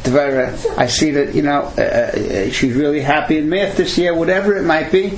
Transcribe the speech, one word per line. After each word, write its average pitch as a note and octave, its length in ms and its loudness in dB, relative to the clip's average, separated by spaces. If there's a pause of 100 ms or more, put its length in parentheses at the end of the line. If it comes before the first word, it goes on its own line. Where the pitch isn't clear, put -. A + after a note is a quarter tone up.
Dvaira, C3+ 720 0
I B2+ 80 2
see D3+ 260 0
that, C#3+ 220 0
you D3+ 80 2
know, C#3+ 360 0
uh, A2 40 2
uh, G#2+ 680 0
she's B2+ 240 0
really D3 280 0
happy D3 340 0
in D#3 140 -2
math F#3+ 260 -2
this F3 220 0
year," F3 160 2
whatever F#3+ 420 0
it E3+ 80 -4
might D#3 260 0
be. F#3+ 280 2